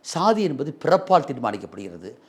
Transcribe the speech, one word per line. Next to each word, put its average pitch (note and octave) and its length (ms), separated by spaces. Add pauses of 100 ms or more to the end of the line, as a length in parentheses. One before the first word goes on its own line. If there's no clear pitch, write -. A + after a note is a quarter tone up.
சாதி G#3+ 420
என்பது D3 420
பிறப்பால் F3+ 400
தீர்மானிக்கப்படுகிறது. G2+ 880 (140)